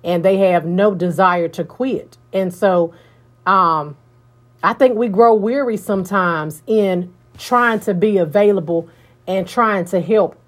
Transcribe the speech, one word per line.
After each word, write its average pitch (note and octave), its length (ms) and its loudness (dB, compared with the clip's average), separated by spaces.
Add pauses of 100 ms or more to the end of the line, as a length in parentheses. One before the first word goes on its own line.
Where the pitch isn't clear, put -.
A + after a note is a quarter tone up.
and F3 200 -2
they F#3+ 120 2
have F3+ 280 2
no F#3+ 300 0
desire F3+ 540 0
to E3 160 -8
quit. - 520 -8 (160)
And F#3 220 -2
so, F3 400 0 (520)
um, E3 500 2 (680)
I G3+ 120 0
think B3 220 2
we A#3 120 -2
grow A3 260 4
weary A#3 420 -2
sometimes F3+ 920 -4
in F#3+ 460 0 (240)
trying A#3+ 440 0
to G3+ 140 -4
be G3 240 0
available E3+ 680 0 (380)
and F#3 220 -4
trying G#3 380 -2
to F3+ 140 -2
help F#3 360 0 (120)